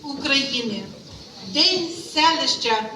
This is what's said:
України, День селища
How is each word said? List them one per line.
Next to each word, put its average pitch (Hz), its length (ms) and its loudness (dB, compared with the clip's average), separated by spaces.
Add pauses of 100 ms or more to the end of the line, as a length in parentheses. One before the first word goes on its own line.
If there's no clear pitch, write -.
України, 262 800 0 (680)
День 339 360 2 (240)
селища 269 840 2